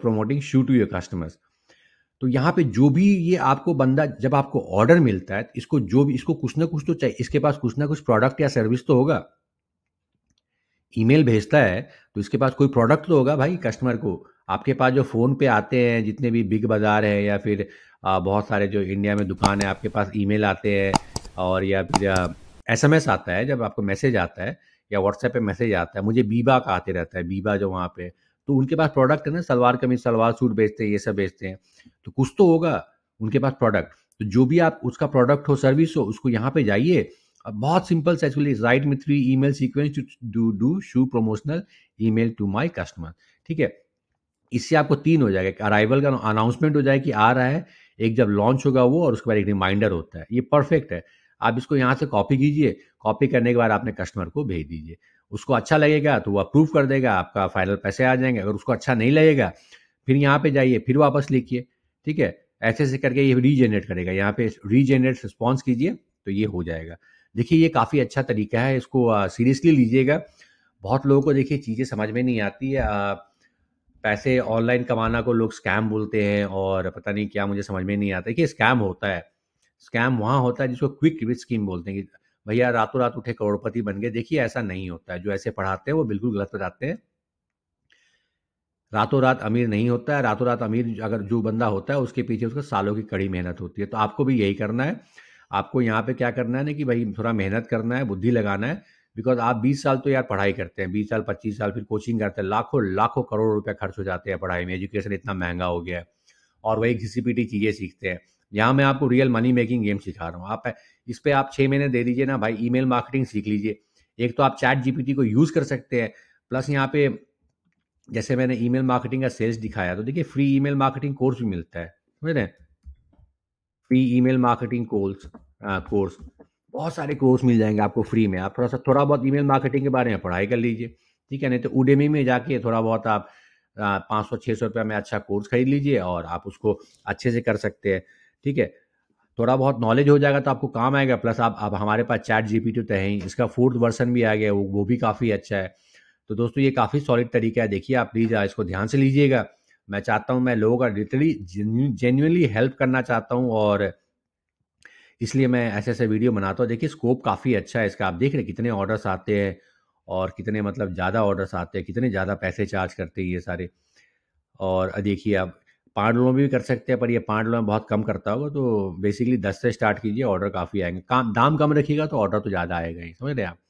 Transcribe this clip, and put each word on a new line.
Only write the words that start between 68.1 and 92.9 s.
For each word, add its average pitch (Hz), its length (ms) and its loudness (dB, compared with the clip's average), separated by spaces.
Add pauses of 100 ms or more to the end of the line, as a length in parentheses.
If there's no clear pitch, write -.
तरीका 110 380 -2
है, 131 160 0
इसको, 123 320 0
आ, 104 180 2
सीरियसली 131 440 2
लीजिएगा। 131 520 4 (600)
बहुत 127 240 -2
लोगों 139 160 6
को 147 100 2
देखिए 139 260 0
चीज़ें 117 260 -4
समझ 107 260 -4
में 117 120 -2
नहीं 123 180 0
आती 104 300 -4
है, 135 120 -2
आ, 101 340 -2 (840)
पैसे 110 360 0
ऑनलाइन 117 460 0
कमाना 117 360 0
को 120 120 -2
लोग 113 200 0
स्कैम 107 360 -2
बोलते 107 360 -2
हैं 101 200 2
और 95 460 -2
पता - 220 -8
नहीं 104 160 -4
क्या, 101 180 -4
मुझे 101 160 -4
समझ 95 220 -6
में 101 120 -2
नहीं 101 160 -2
आता। 92 120 -6
देखिए, 120 220 -2
स्कैम 123 320 2
होता 101 300 -4
है, 90 220 -6 (480)
स्कैम 123 400 -2
वहाँ 120 220 0
होता 123 220 0
है 131 60 -2
जिसको 127 200 -4
क्विक 151 340 0
रिच 120 180 -4
स्कीम 110 260 -4
बोलते 92 240 -8
हैं 98 120 -8
कि 92 60 -16 (400)
भैया 123 220 2
रातों 117 300 -2
रात 120 160 0
उठे 120 160 -8
करोड़पति 107 500 -4
बन 101 180 -6
गए। 117 100 -4
देखिए, 117 300 -4
ऐसा 120 220 -4
नहीं 95 280 -8
होता 85 220 -14
है, 90 100 -10
जो 101 100 -4
ऐसे 98 180 -6
पढ़ाते 95 400 -6
हैं 151 60 -2
वो 160 80 0
बिल्कुल 107 340 -4
गलत 98 160 -6
बताते 95 320 -8
हैं। 185 160 -8 (1900)
रातों 113 300 2
रात 131 180 2
अमीर 117 280 0
नहीं 107 220 0
होता 120 260 -2
है, 139 60 0
रातों 110 240 -2
रात 123 160 -2
अमीर 113 400 -4
अगर 107 200 -4
जो 110 200 -2
बंदा 110 240 -2
होता 101 280 -2
है 143 60 0
उसके 123 220 -4
पीछे 117 240 -4
उसका 123 140 -6
सालों 104 340 -2